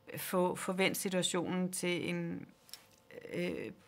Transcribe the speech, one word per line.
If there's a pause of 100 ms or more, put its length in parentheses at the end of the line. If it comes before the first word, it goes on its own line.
(180)
få,
få
vendt
situationen
til
en, (840)
øh, (160)